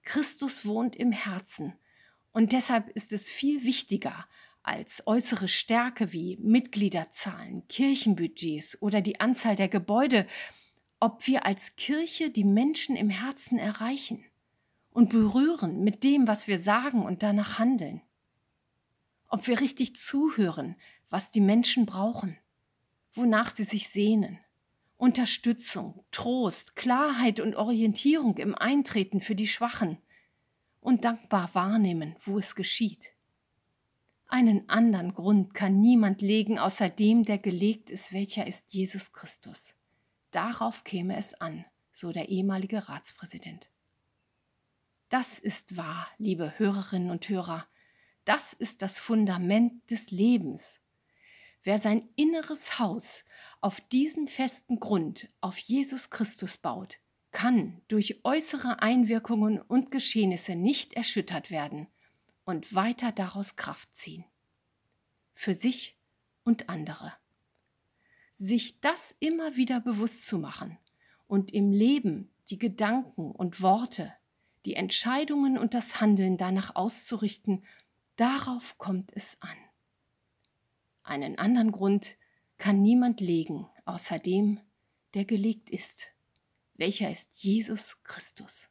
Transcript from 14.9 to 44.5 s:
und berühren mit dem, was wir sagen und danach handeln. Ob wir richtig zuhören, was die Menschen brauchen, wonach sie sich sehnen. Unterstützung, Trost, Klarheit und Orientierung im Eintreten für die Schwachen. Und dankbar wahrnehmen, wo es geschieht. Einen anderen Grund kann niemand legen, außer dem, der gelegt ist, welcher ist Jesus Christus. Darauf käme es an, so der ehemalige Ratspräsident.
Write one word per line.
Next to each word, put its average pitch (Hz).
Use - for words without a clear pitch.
und 233
berühren 220
mit 208
dem, 269
was 208
wir 196
sagen 226
und 180
danach 208
handeln. 226
Ob 220
wir 240
richtig 262
zuhören, 185
was 190
die 214
Menschen 214
brauchen, 196
wonach 226
sie 214
sich 202
sehnen. 202
Unterstützung, -
Trost, -
Klarheit 247
und 220
Orientierung 226
im 170
Eintreten 220
für 208
die 208
Schwachen. 214
Und 254
dankbar 208
wahrnehmen, 180
wo 202
es -
geschieht. -
Einen 233
anderen 196
Grund 190
kann 196
niemand 214
legen, 208
außer 185
dem, 214
der 208
gelegt 202
ist, -
welcher 196
ist -
Jesus 190
Christus. -
Darauf 226
käme 185
es -
an, 165
so 175
der 165
ehemalige 196
Ratspräsident. -